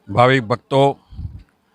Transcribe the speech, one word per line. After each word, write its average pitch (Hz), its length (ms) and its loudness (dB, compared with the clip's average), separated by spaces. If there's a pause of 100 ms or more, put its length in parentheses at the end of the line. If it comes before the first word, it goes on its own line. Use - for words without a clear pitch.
ભાવિક 123 340 2
ભક્તો 135 560 -2 (760)